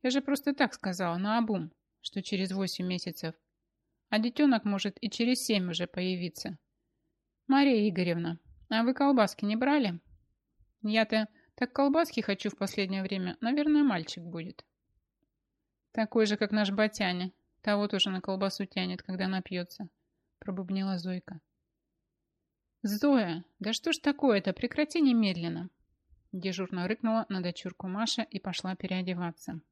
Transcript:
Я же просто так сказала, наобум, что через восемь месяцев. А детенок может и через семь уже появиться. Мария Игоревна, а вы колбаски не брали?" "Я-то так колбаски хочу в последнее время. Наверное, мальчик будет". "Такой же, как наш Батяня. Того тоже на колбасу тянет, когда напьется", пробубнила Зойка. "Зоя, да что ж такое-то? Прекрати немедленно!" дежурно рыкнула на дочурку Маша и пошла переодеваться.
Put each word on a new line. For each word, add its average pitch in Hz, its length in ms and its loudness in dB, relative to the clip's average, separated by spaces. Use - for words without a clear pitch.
Я 254 80 0
же 269 100 2
просто 277 340 0
так 269 200 0
сказала, 180 440 -4
наобум, 208 540 0
что - 220 -8
через 185 280 -2
восемь 190 360 -4
месяцев. 175 480 -6
А 214 100 2
детенок 240 460 4
может 202 360 -2
и 226 80 -4
через 247 360 0
семь 185 260 0
уже 170 160 -2
появиться. 180 720 -4
Мария 262 420 6
Игоревна, 170 500 0
а 220 140 2
вы 254 120 2
колбаски 262 500 4
не 214 120 0
брали?" 254 440 2
"Я-то 214 460 2
так 247 180 -4
колбаски 285 480 2
хочу 202 300 -2
в - 60 -14
последнее 196 460 -2
время. 185 380 -4
Наверное, 294 440 4
мальчик 175 400 0
будет". 170 400 -10
"Такой 220 340 2
же, 208 100 0
как 208 140 -2
наш 208 200 2
Батяня. 190 600 -2
Того 208 260 0
тоже 196 240 0
на 185 100 -4
колбасу 190 460 -2
тянет, 185 360 -4
когда 185 260 -4
напьется", 180 600 -6
пробубнила 190 600 -4
Зойка. 180 420 -8
"Зоя, 208 640 2
да 214 140 -4
что 330 200 -2
ж - 60 -2
такое-то? 240 540 2
Прекрати 302 480 -2
немедленно!" 180 680 2
дежурно 185 560 -4
рыкнула 220 400 0
на 185 140 -4
дочурку 180 460 -8
Маша 220 340 -2
и 202 180 -8
пошла 185 340 -6
переодеваться. 180 840 -6